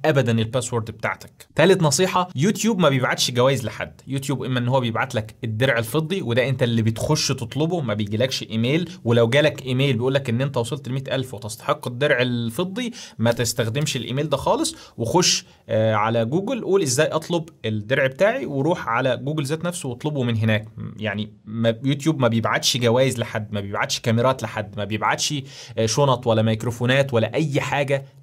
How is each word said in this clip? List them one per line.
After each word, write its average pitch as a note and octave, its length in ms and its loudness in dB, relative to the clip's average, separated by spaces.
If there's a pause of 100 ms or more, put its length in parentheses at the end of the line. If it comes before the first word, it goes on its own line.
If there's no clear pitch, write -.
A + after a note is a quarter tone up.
ابدا C3+ 280 2
الباسورد A2+ 580 -2
بتاعتك. - 640 -8
تالت F#3 280 6
نصيحه، F3+ 520 2
يوتيوب G#3 440 2
ما E3 100 6
بيبعتش C3+ 420 2
جوائز A#2+ 340 2
لحد. - 420 -8
يوتيوب C3+ 380 -4
اما B2+ 140 -2
ان B2 100 0
هو C3 120 4
بيبعت A#2 340 -2
لك G#2+ 200 -4 (100)
الدرع A#2 340 2
الفضي، D#3 440 -2
وده A#2+ 260 0
انت C3+ 140 -2
اللي A#2 200 2
بتخش A2+ 460 0
تطلبه، C#3+ 520 -2
ما A2+ 140 -2
بيجيلكش G#2+ 480 -2
ايميل، B2+ 480 -2 (140)
ولو A#2 240 4
جالك C#3+ 380 2
ايميل C3 300 2
بيقول B2+ 180 0
لك C3+ 160 -2
ان A#2 100 0
انت C3+ 160 -2
وصلت A#2 320 -4
لمائة C3+ 260 -4
ألف C3 200 -4
وتستحق A2 540 -6
الدرع B2+ 340 2
الفضي، E3+ 720 -2 (260)
ما A#2 140 4
تستخدمش B2+ 640 -2
الايميل C3 320 -4
ده - 80 0
خالص، A#3+ 400 0 (200)
وخش، A#2 480 2 (240)
آه، A2 260 2
على A2+ 300 2
جوجل G3 400 -2
قول: F#3+ 180 2
"ازاي C#3+ 240 2
اطلب E3 420 -2 (160)
الدرع A2 420 0
بتاعي؟" G#3 400 0
وروح D3+ 420 0
على B2 280 2
جوجل C#3+ 280 -4
ذات D#3+ 200 -4
نفسه F3 240 -6
واطلبه C#3+ 340 -2
من A#2+ 140 0
هناك. A2 320 2 (280)
يعني G#2 360 -4 (120)
ما، A2+ 400 0
يوتيوب C#3+ 340 0
ما B2+ 100 4
بيبعتش A2+ 480 0
جوائز B2 420 2
لحد، A2 340 -6
ما G#2+ 80 -4
بيبعتش G#2 400 -4
كاميرات B2 420 2
لحد، G2+ 340 -8
ما G#2 80 -4
بيبعتش، G#2+ 500 -2 (440)
آه، A2+ 80 2
شنط C3 400 2
ولا A2 160 4
ميكروفونات A#2+ 720 0
ولا A2+ 200 2
اي C#3+ 260 0
حاجه C#3 440 0 (180)